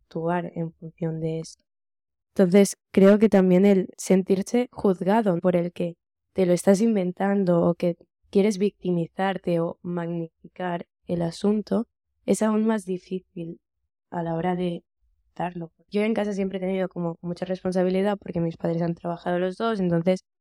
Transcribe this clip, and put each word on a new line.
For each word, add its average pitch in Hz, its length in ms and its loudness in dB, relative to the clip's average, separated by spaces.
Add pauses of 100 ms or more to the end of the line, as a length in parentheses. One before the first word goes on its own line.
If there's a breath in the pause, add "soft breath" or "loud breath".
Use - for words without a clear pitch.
actuar 170 500 -4
en 165 160 -6
función 160 480 -8
de 160 200 -4
esto. - 220 -16 (720)
Entonces, 196 420 4 (140)
creo 202 280 8
que 214 100 6
también 185 380 6
el 190 320 4
sentirse 196 720 0
juzgado 196 640 0
por 180 180 2
el 175 160 -2
que 175 240 -8 (360)
te 190 140 0
lo 180 60 4
estás 190 280 4
inventando 190 880 0
o 170 60 2
que 175 220 -4 (340)
quieres 202 280 2
victimizarte 180 1040 -2
o 170 220 -6
magnificar 175 1040 -8 (200)
el 175 160 -4
asunto 202 640 -2 (380)
es 196 180 0
aún 214 240 0
más 220 200 -2
difícil 180 720 -10 (520)
a 175 120 -6
la 165 120 -4
hora 175 200 -2
de 175 300 -4 (500)
darlo. 170 380 -10 (180)
Yo 208 120 0
en 220 120 0
casa 208 180 -2
siempre 190 260 -4
he - 20 -10
tenido 185 280 -2
como 170 320 -6
mucha 175 260 -8
responsabilidad 185 680 0
porque 180 240 -6
mis 165 160 -2
padres 170 260 -2
han 170 120 -2
trabajado 175 460 -6
los 185 160 -4
dos, 226 240 -2
entonces 180 440 0 (160)